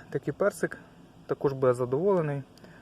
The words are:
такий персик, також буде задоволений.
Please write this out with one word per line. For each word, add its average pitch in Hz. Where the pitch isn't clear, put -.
такий 147
персик, -
також 139
буде 131
задоволений. 143